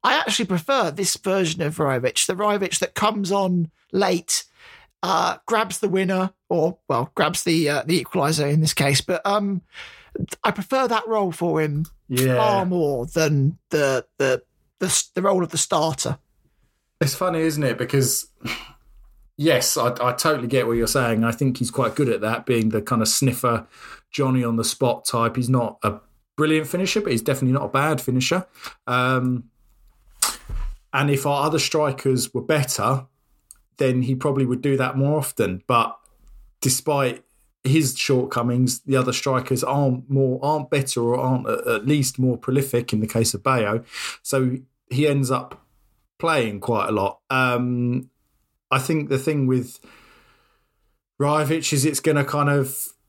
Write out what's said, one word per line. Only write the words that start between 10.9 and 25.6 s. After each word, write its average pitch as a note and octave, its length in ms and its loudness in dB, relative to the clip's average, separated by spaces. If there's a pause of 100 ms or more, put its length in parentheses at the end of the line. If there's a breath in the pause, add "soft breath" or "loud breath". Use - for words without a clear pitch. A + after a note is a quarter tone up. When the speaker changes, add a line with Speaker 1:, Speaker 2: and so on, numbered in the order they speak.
Speaker 1:
role G#3 240 0
for D#3+ 280 0
him D3+ 260 -2 (220)
Speaker 2:
Yeah. B2+ 280 2
Speaker 1:
far G#2+ 280 2
more D3 420 0
than D3+ 520 2 (120)
the, C3+ 360 0 (120)
the, C3 260 0 (340)
the F#3+ 80 -2
s-, - 280 -2
the F3+ 60 -2
role F#3+ 220 2
of E3 80 -2
the E3 80 -4
starter. D3+ 600 0 (840)
Speaker 2:
It's C#3 160 0
funny, E3+ 240 0
isn't D3+ 240 0
it? A#2+ 120 2
Because, B2+ 520 0 (1080 loud breath)
yes, D3 400 2
I, B2 120 2 (120)
I B2 120 0
totally B2 360 0
get A#2+ 200 2
what A#2 60 2
you're A#2 120 0
saying. A2+ 380 2
I A#2 80 2
think B2+ 240 0
he's A#2+ 160 -4
quite A#2 240 0
good C#3 120 2
at G#2 120 0
that, A2 260 -4
being A2+ 220 2
the G#2+ 140 -2
kind A2+ 200 0
of G#2+ 60 0
sniffer, B2 580 0 (460 loud breath)
Johnny C3 320 0
on A#2 100 -2
the A2+ 100 0
spot - 420 -2
type. A#2 280 0
He's B2 160 -2
not A#2+ 320 0